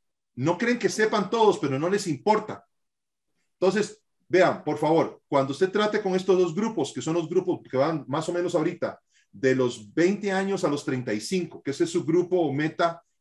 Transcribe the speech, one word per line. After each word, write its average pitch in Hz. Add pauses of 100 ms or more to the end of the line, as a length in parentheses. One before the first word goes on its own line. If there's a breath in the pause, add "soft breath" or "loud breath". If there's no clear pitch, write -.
(360)
no 143
creen 240
que 220
sepan 214
todos, 214
pero 135
no 160
les 190
importa. 170 (920)
Entonces, 190 (260)
vean, 160
por 147
favor, 156
cuando 135
usted 185
trate 208
con 185
estos 185
dos 175
grupos, 190
que 127
son 160
los 165
grupos 180 (100)
que 131
van 143
más 151
o 175
menos 175
ahorita, 156 (320)
de 131
los 117
veinte 196
años 190
a 165
los 143
treinta 123
y 107
cinco, 180
que 139
ese 139
es 165
su 170
grupo 175
meta 156 (180)